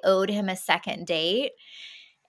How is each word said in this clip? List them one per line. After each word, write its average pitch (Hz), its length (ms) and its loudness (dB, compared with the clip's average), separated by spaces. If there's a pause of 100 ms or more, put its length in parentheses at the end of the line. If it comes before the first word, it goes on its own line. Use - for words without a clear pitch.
owed 190 260 4
him 208 180 -2
a 185 60 -2
second 170 540 -2
date. 180 420 0 (800)